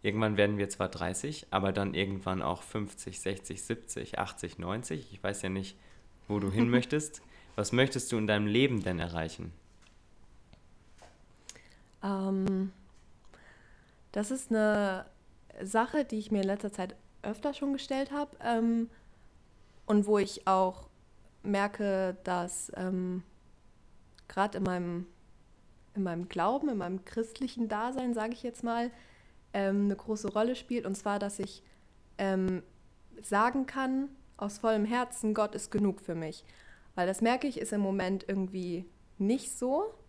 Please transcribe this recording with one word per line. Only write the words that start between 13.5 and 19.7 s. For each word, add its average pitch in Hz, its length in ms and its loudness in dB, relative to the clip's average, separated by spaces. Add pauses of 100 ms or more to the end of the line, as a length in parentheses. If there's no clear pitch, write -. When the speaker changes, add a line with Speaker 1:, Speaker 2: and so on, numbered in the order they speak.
Speaker 2:
das 208 200 -2
ist 262 200 -4
eine 208 540 4 (580)
Sache, 226 420 2
die 220 140 -4
ich 208 140 -4
mir 202 80 2
in 190 80 2
letzter 202 240 -2
Zeit 190 240 -6 (240)
öfter 226 340 -4
schon 277 200 -2
gestellt 269 360 -4
hab, 294 320 -4
ähm, 233 480 2 (960)